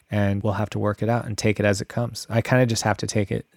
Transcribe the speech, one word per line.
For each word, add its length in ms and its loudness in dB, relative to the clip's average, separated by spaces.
and 320 0
we'll 100 0
have 160 -2
to 100 -4
work 220 -2
it 80 0
out 160 0
and 120 -8
take 220 2
it 60 2
as 160 2
it 60 -8
comes. 420 -6
I 120 2
kinda 260 4
just 160 -2
have 140 2
to 100 -6
take 240 0
it 240 -4